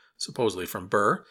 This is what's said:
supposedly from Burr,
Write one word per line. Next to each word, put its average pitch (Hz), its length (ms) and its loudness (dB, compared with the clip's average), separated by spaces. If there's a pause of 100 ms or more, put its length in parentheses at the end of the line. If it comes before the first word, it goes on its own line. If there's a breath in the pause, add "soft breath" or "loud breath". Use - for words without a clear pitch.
(160 soft breath)
supposedly 95 480 -2
from 92 220 -8
Burr, 107 440 2